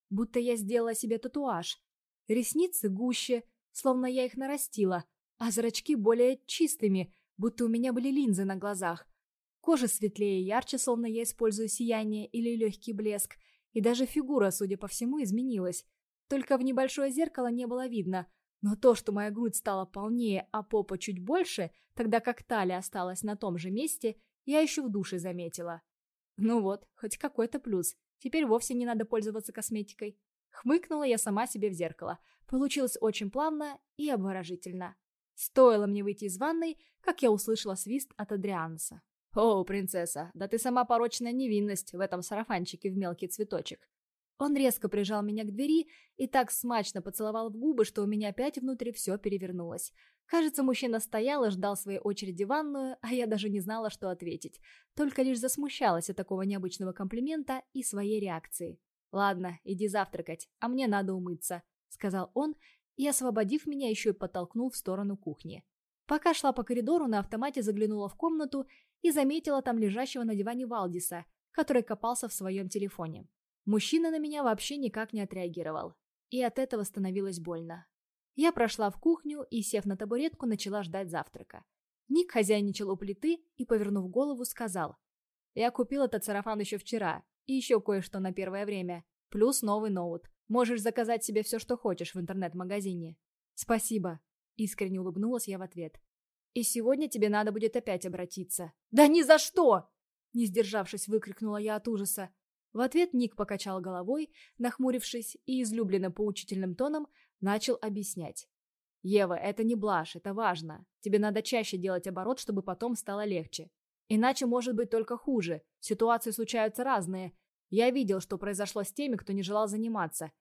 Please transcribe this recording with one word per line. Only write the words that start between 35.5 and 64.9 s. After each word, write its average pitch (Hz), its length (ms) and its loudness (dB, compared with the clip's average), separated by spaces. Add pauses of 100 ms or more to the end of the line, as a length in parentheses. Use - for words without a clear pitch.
мне 202 160 0
выйти 202 220 -4
из 185 120 -6
ванной, 330 400 -2 (240)
как 349 200 -2
я 240 100 8
услышала 214 440 0
свист 240 420 -6
от 208 140 -8
Адрианса. 180 720 -4 (340)
«О, 208 280 6
принцесса, 180 720 -4
да 196 120 -6
ты 226 120 0
сама 247 260 2
порочная 240 460 2
невинность 208 640 0
в 175 60 -6
этом 185 220 -2
сарафанчике 196 680 -4
в 185 60 -4
мелкий 180 300 -2
цветочек». - 640 -6 (480)
Он 285 180 2
резко 247 340 2
прижал 208 340 0
меня 208 200 -2
к 208 80 -8
двери 294 360 2 (300)
и 262 100 0
так 254 240 2
смачно 220 500 -2
поцеловал 220 480 -4
в 208 80 -10
губы, 247 280 4
что 208 180 -2
у 196 40 2
меня 208 220 0
опять 247 280 -2
внутри 254 340 -4
всё 208 260 -4
перевернулось. 185 720 -6 (340)
Кажется, 311 380 2
мужчина 240 360 2
стоял 247 460 0
и 214 40 2
ждал 196 260 -2
своей 196 240 -6
очереди 196 440 -4
в 196 40 -2
ванную, 277 540 -2
а 233 120 -4
я 247 120 2
даже 214 240 0
не 202 100 0
знала, 214 300 -4
что 196 200 -6
ответить. 170 500 -8 (360)
Только 269 280 2
лишь 262 160 2
засмущалась 240 720 0
от 185 60 -8
такого 190 280 -4
необычного 185 500 -4
комплимента 262 680 -4 (100)
и 262 100 -4
своей 208 360 -2
реакции. 170 600 -6 (320)
«Ладно, 185 520 0
иди 196 240 -2
завтракать, 190 600 -4 (120)
а 226 80 -4
мне 254 200 0
надо 196 260 2
умыться», 180 500 -6 (260)
сказал 185 440 -4
он 302 220 0 (400)
и, 269 120 0
освободив 247 580 0
меня, 277 240 -4
ещё 220 220 0
и - 20 2
подтолкнул 190 560 -4
в - 60 -10
сторону 196 420 -4